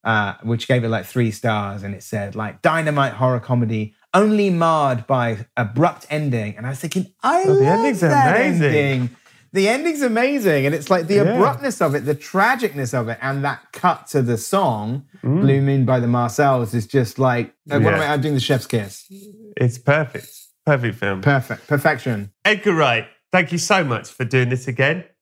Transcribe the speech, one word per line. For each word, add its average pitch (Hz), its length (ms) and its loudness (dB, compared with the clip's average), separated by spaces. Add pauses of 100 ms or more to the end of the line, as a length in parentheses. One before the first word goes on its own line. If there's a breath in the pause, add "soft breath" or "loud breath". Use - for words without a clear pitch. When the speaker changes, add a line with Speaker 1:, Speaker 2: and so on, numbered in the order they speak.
Speaker 1:
uh, 104 380 0
which 113 240 -4
gave 123 180 0
it, 113 40 -2
like, 107 160 -4
three 117 260 -2
stars, 104 520 -4
and 101 120 -10
it - 80 -16
said, 101 320 -8
like, 107 280 -10
"Dynamite 151 520 0
horror 123 260 0
comedy, 110 540 -2 (200 soft breath)
only 208 360 4
marred 156 560 0
by 117 400 -2 (100)
abrupt 117 540 0
ending." 120 460 -4
And 117 100 -12
I 131 40 -6
was 135 100 -10
thinking, 185 320 -6 (100)
"I 330 200 0
Speaker 2:
Oh, 381 120 2
the 392 80 4
Speaker 1:
love 427 180 4
Speaker 2:
ending's 262 200 0
Speaker 1:
that 202 360 4
Speaker 2:
amazing. 208 380 2
Speaker 1:
ending." 135 360 0 (420 soft breath)
The 196 160 2
ending's 294 340 0
amazing, 226 640 2
and 147 80 0
it's, 151 160 -6
like, 175 160 2
the 190 80 0
Speaker 2:
Yeah. 202 80 6 (120)
Speaker 1:
abruptness 254 460 0
of 147 140 0
it, 139 100 -2
the 147 100 0
tragicness 185 760 -2
of 117 160 -2
it, 113 140 -8
and 139 220 -4
that 139 160 -4 (120)
cut - 360 -2
to 143 120 0
the 120 160 0
song, 127 680 -2 (180)
Speaker 2:
Mm. 143 180 0
Speaker 1:
Blue 139 220 4
Moon 135 240 2
by 127 140 2
the 120 80 0
Marcells, 120 680 0
is 113 120 -2
just, 127 320 0
like, 123 360 0 (160)
uh, 143 80 0
what 110 160 4
am - 60 0
Speaker 2:
Yeah. 147 100 -2
Speaker 1:
I, - 40 0
I'm 143 60 0
doing 147 140 -2
the 131 60 0
chef's 127 260 -2
kiss. 104 380 -6 (520)
Speaker 2:
It's 123 220 0
perfect. 147 500 0 (380)
Perfect 123 320 0
film. 98 240 -4
Speaker 1:
Perfect. 135 460 -2
Perfection. 131 640 -2 (120)
Speaker 2:
Edgar 202 300 2
Wright, 123 320 2 (260)
thank 180 180 2
you 170 80 -2
so 185 240 2
much 123 280 -4
for - 140 -6
doing 123 260 2
this 127 180 -4
again. 139 360 0 (180)